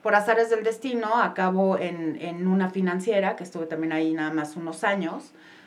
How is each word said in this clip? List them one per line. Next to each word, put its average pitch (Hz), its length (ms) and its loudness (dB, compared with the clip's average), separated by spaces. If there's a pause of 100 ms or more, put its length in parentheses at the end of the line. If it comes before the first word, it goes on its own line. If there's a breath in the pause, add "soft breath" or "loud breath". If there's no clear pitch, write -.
por 208 120 2
azares 226 360 4
del 214 140 2
destino, 226 580 0
acabo 190 560 2
en, 165 420 -4
en 175 280 -4
una 185 220 2
financiera, 190 680 0
que 180 80 -12
estuve 165 220 -8
también 160 260 -4
ahí 160 200 0
nada 156 200 -2
más 151 240 -4
unos 165 280 -8
años. 202 480 -2 (340 loud breath)